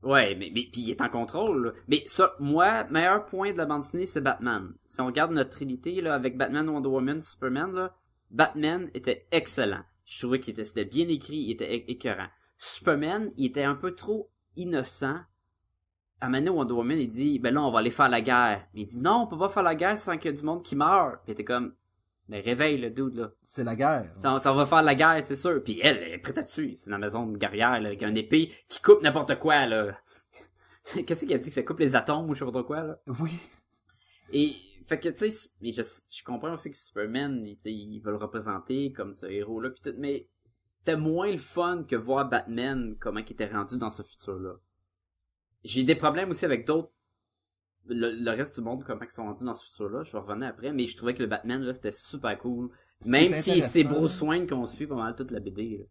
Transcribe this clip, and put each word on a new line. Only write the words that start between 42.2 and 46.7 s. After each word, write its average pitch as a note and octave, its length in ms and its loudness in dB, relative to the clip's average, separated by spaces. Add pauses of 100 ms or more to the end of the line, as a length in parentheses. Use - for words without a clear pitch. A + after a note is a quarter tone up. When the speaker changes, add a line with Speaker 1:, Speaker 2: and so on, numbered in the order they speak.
Speaker 1:
Batman, A#2+ 720 -2
comment G#2+ 200 -6
il A2 120 -12
était G#2+ 180 -6
rendu A2 280 -4
dans A2+ 120 -4
ce G#2 120 -14
futur-là. F#2 520 -10 (1080)
J'ai A2+ 220 0
des D#3 100 6
problèmes D#3+ 360 0
aussi F3 160 -2
avec A#2+ 200 0
d'autres, D#3+ 240 0 (960)